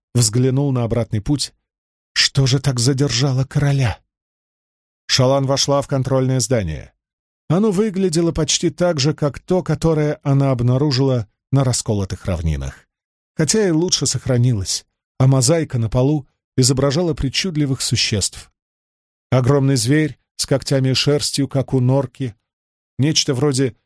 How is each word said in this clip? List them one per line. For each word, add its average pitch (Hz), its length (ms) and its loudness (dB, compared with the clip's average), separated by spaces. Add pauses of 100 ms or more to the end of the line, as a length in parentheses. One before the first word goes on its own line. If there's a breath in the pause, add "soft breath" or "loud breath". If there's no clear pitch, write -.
(140)
взглянул 127 580 2
на 123 120 0
обратный 110 380 -2
путь. - 320 -4 (600)
Что - 320 0
же 131 140 2
так 131 200 -2
задержало 131 640 0
короля? 139 600 -2 (1040)
Шалан 135 380 2
вошла 139 360 0
в - 60 -8
контрольное 131 520 0
здание. 95 540 -4 (560)
Оно 202 220 2
выглядело 175 600 0
почти 160 380 -2
так 175 300 0
же, 147 140 2
как - 260 -4
то, 185 220 0
которое 151 640 0
она 139 280 2
обнаружила 127 760 0 (240)
на 139 120 2
расколотых 104 600 -4
равнинах. 78 640 -4 (480)
Хотя 208 320 0
и 175 40 2
лучше 160 360 0
сохранилось, 120 800 -2 (340)
а 131 80 4
мозаика 135 500 2
на 113 120 -2
полу 139 380 0 (300)
изображала 139 560 2
причудливых 139 680 -4
существ. - 680 -4 (800)
Огромный 135 460 2
зверь 139 420 0 (180)
с - 100 -6
когтями 131 440 0
и 131 40 2
шерстью, 143 540 0
как 135 260 -2
у 135 60 2
норки — 131 560 -2 (640)
нечто 147 360 0
вроде 131 420 0 (100)